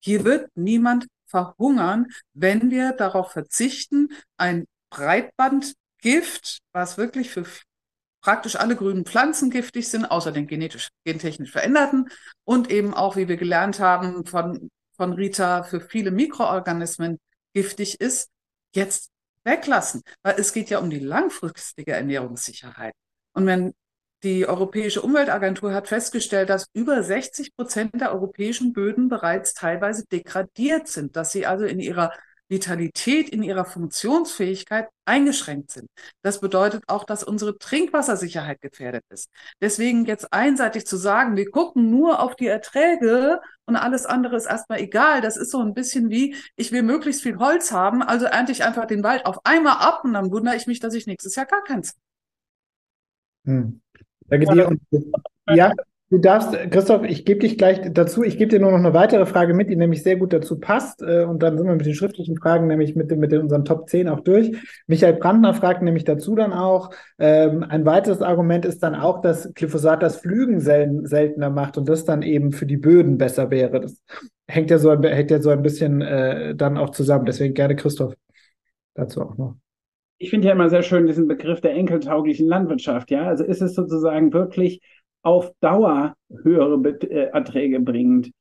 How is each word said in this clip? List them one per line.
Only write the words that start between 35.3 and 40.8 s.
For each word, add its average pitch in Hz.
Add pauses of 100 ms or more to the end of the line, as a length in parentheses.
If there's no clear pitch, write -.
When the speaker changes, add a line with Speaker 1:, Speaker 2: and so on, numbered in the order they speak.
Speaker 1:
sind. 120 (340)
Das 202
bedeutet 196
auch, 202
dass 208
unsere 208
Trinkwassersicherheit 180
gefährdet 123
ist. - (320)
Deswegen 226
jetzt 214
einseitig 226